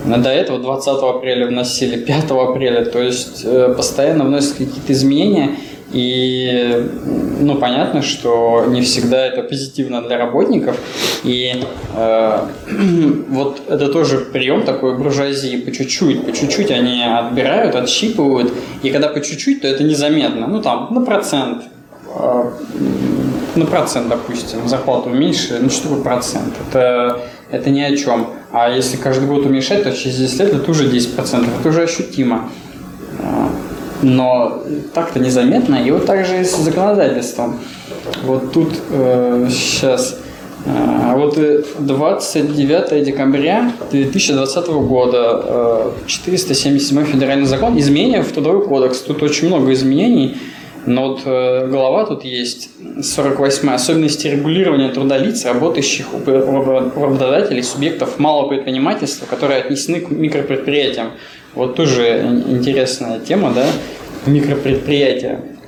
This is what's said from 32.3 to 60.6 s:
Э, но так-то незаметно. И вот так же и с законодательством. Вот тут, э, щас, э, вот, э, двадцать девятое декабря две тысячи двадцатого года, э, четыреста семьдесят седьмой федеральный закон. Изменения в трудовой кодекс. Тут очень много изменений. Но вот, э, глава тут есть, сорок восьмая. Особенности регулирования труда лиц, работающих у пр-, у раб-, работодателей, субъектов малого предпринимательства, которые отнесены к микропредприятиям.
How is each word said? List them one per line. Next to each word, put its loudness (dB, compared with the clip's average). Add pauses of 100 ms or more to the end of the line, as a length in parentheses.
Э, -2 (560)
но 2 (300)
так-то -2
незаметно. 4
И 2
вот 2
так 2
же 0
и 2
с 0
законодательством. 0 (640)
Вот -2
тут, 2 (160)
э, 2
щас, 0 (480)
э, 0
вот, 2
э, 4 (160)
двадцать 0
девятое 2
декабря 2 (200)
две 2
тысячи 0
двадцатого 0
года, 2
э, 2 (160)
четыреста -2
семьдесят 2
седьмой 2
федеральный 2
закон. 2
Изменения 4
в -4
трудовой 2
кодекс. 2
Тут -4
очень 2
много 4
изменений. 2 (500)
Но 0
вот, -6
э, 0
глава 2
тут -6
есть, -6 (320)
сорок -2
восьмая. 2
Особенности 0
регулирования 2
труда 0
лиц, -2
работающих 0
у -4
пр-, 2
у 2
раб-, 0
работодателей, 2
субъектов -2
малого 2
предпринимательства, -2
которые 0
отнесены -2
к -8
микропредприятиям. -2 (420)